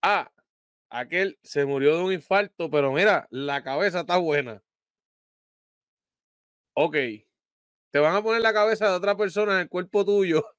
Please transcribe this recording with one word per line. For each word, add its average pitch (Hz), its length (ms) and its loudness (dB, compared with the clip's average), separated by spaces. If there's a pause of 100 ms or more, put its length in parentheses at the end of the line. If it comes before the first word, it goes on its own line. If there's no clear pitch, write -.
Ah, 180 280 0 (600)
aquel 156 520 -4
se 143 240 -2
murió 139 300 2
de 175 80 -2
un 190 80 -2
infarto, 190 580 -2
pero 139 220 2
mira, 175 380 2
la 139 320 -6
cabeza 170 380 -4
está 175 160 -2
buena. 143 460 -2 (2000)
Ok, 151 220 0 (960)
te 143 80 0
van 156 160 4
a 208 80 0
poner 226 180 0
la 220 120 2
cabeza 214 360 2
de 185 80 2
otra 196 200 0
persona 208 380 0
en 185 60 2
el 165 80 -6
cuerpo 180 360 -2
tuyo. 180 400 2 (140)